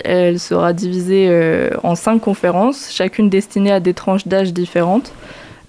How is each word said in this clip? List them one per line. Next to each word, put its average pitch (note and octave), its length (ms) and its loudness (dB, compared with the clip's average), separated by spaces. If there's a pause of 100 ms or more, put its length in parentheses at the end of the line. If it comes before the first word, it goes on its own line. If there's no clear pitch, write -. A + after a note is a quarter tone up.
elle F3 340 2
sera F3 340 0
divisée, F#3 560 0
euh, E3 420 2 (120)
en E3+ 140 0
cinq A3+ 240 0
conférences, G3 720 -2
chacune G3 360 0
destinée G3 440 0
à G3 80 2
des F3+ 140 0
tranches F#3+ 340 -2
d'âge F#3+ 240 0
différentes. F3+ 600 -2 (560)